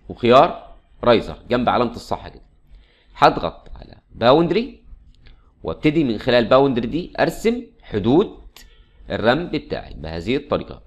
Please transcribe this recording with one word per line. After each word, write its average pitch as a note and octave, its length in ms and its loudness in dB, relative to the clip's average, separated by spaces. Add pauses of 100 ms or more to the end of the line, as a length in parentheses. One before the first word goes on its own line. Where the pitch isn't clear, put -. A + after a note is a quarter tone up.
وخيار E3+ 680 2 (300)
رايزر E2 340 2 (120)
جنب B2 180 -2
علامة A2+ 240 0
الصح - 360 -12
كده. - 140 -20 (760)
هضغط - 600 0
على - 180 -20 (200)
باوندري E3+ 720 2 (760)
وابتدي D3+ 420 0
من A2+ 140 -2
خلال A#2+ 260 2
باوندري B2 420 2
دي D3 340 -8
ارسم A#3 420 -2 (200)
حدود A2+ 580 0 (680)
الرمب A#2+ 460 -2
بتاعي - 380 -10
بهذه E2 420 -6
الطريقة. G2 500 -6